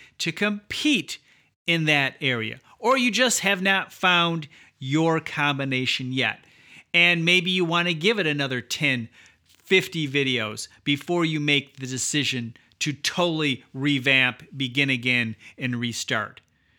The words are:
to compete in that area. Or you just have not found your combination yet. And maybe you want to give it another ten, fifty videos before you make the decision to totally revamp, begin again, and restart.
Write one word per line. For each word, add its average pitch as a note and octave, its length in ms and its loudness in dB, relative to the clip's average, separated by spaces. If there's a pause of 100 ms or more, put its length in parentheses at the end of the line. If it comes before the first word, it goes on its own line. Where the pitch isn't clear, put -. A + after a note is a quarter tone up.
(180)
to - 120 -4
compete G#3 880 -2 (480)
in E3 200 0
that C#3+ 340 2
area. A#2+ 400 -2 (180)
Or B3+ 180 2
you B3 140 2
just A3+ 300 2
have G3 200 0
not G3 320 0
found E3+ 540 2 (320)
your D#3+ 400 2
combination C3+ 920 -2
yet. A#2 260 -2 (560)
And E3+ 300 4
maybe F3+ 260 4
you F#3 140 2
want E3+ 240 0
to F3 60 0
give G3+ 260 0
it E3+ 80 0
another C#3 320 -2
ten, B2+ 480 -2 (400)
fifty F3+ 580 0
videos B2+ 640 -2 (160)
before E3+ 400 0
you D#3 160 -2
make C#3+ 380 0
the C3 100 -8
decision B2+ 680 -4 (220)
to D3+ 140 -2
totally D#3 800 -2
revamp, C3+ 720 2 (120)
begin C3+ 340 -2
again, A#2+ 440 -2 (240)
and B2 220 -4
restart. A#2 600 -6 (380)